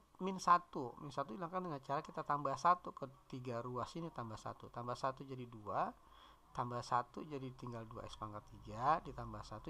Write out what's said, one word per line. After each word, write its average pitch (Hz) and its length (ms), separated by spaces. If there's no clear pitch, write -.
min 190 160
satu. 175 640
Min 147 80
satu 139 240
hilangkan 185 240
dengan 165 240
cara 143 240
kita - 160
tambah 143 320
satu 175 400
ke 131 160
tiga 127 400
ruas 123 320
ini, 165 160
tambah 110 240
satu. 110 320
Tambah 120 240
satu 135 320
jadi 131 160
dua, 117 480
tambah 120 320
satu 131 400
jadi 135 320
tinggal 117 260
dua 110 220
X - 100
pangkat 104 320
tiga 123 560
ditambah 117 400
satu - 260